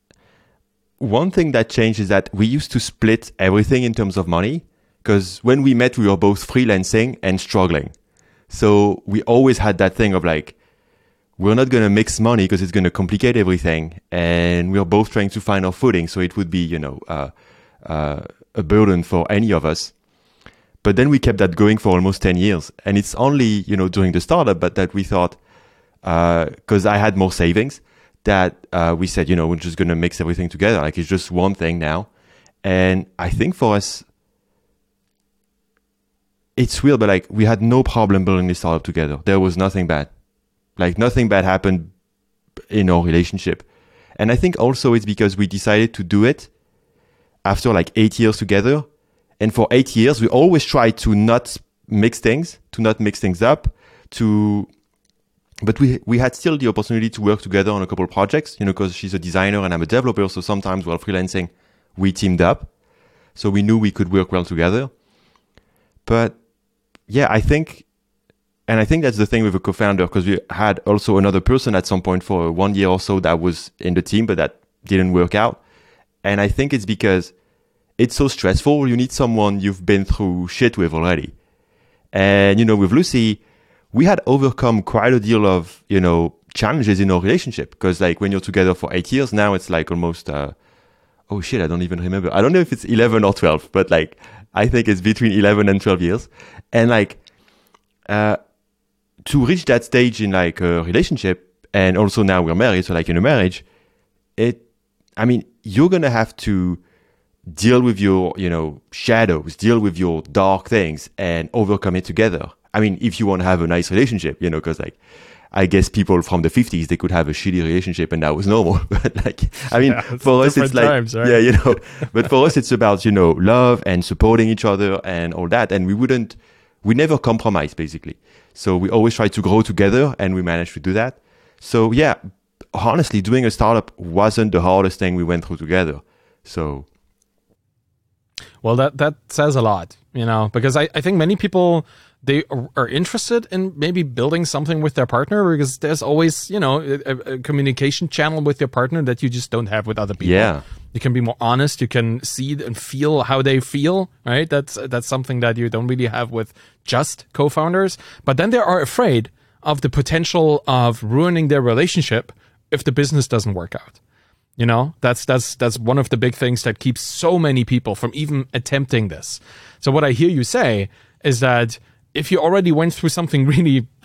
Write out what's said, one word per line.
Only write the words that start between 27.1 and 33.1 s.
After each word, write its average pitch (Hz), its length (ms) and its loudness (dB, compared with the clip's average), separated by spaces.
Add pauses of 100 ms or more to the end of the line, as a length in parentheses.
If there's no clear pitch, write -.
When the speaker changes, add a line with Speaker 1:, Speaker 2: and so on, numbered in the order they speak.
Speaker 1:
more 92 140 2
savings, 95 500 -2 (420)
that, 95 320 2 (160)
uh, 85 260 0
we 92 80 -2
said, 85 220 -2
you 90 80 2
know, 82 100 0
"We're 85 100 -2
just 82 200 -10
gonna 87 180 0
mix 85 260 -4
everything 85 280 -4
together. 95 320 0
Like, 76 180 -4
it's 80 100 -6
just 92 220 -4
one 92 240 0
thing 85 240 -4
now." 82 300 -4 (560)
And 92 420 0 (120)